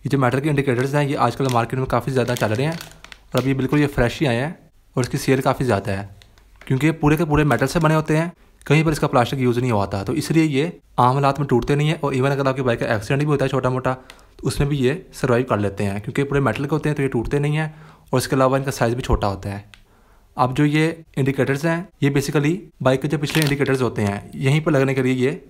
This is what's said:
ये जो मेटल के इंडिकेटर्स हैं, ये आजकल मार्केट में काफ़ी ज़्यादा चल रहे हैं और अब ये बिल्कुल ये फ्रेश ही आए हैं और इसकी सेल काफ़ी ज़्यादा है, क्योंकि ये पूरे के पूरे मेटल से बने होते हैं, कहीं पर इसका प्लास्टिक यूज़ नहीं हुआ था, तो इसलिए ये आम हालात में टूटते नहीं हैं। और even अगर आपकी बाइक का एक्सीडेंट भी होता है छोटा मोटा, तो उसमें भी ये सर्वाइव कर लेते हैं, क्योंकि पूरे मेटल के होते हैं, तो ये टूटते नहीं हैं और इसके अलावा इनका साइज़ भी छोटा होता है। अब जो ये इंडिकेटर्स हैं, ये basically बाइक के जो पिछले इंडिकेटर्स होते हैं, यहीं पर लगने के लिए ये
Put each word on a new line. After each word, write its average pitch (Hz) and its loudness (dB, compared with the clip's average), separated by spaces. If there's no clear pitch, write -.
ये 139 -4
जो 139 2
मेटल 131 2
के 147 -2
इंडिकेटर्स 135 0
हैं, 147 2
ये 139 -2
आजकल 131 0
मार्केट 120 0
में 131 -2
काफ़ी 127 -2
ज़्यादा 123 0
चल 107 0
रहे 131 0
हैं 160 -2
और - -8
अब 123 -4
ये 135 2
बिल्कुल 135 0
ये 147 4
फ्रेश 123 0
ही 160 0
आए 117 2
हैं 143 -6
और 131 0
इसकी 131 -4
सेल 131 2
काफ़ी 135 0
ज़्यादा 101 0
है, 98 -6
क्योंकि 131 -2
ये 160 2
पूरे 151 2
के 170 0
पूरे 147 2
मेटल 135 2
से 170 -2
बने 156 4
होते 156 0
हैं, 170 -2
कहीं 156 4
पर 160 2
इसका 147 0
प्लास्टिक 139 2
यूज़ 123 2
नहीं 127 0
हुआ 101 2
था, 98 -4
तो 135 -4
इसलिए 156 2
ये 139 0
आम 127 6
हालात 139 0
में 139 -2
टूटते 131 2
नहीं 147 2
हैं। 156 -2
और 139 -2
even 131 0
अगर 139 0
आपकी 131 -2
बाइक 120 0
का 120 -2
एक्सीडेंट 123 -2
भी 147 0
होता 139 2
है 135 0
छोटा 127 0
मोटा, 127 -2
तो - -12
उसमें 139 0
भी 143 -2
ये 147 2
सर्वाइव 123 0
कर 110 0
लेते 101 -2
हैं, 101 -4
क्योंकि 139 -4
पूरे 139 -2
मेटल 123 -2
के 147 -8
होते 156 -2
हैं, 151 -2
तो 147 -2
ये 139 -2
टूटते 117 -2
नहीं 147 -2
हैं 156 -6
और - -2
इसके 127 -2
अलावा 131 4
इनका 135 -2
साइज़ 117 0
भी 123 -6
छोटा 107 0
होता 98 -6
है। 101 -10
अब 127 2
जो 147 2
ये 151 2
इंडिकेटर्स 139 0
हैं, 170 -2
ये 139 2
basically 143 0
बाइक 131 2
के 151 -4
जो 160 -2
पिछले 151 0
इंडिकेटर्स 135 0
होते 113 -2
हैं, 101 -2
यहीं 147 2
पर 160 0
लगने 135 2
के 131 0
लिए 127 2
ये 127 2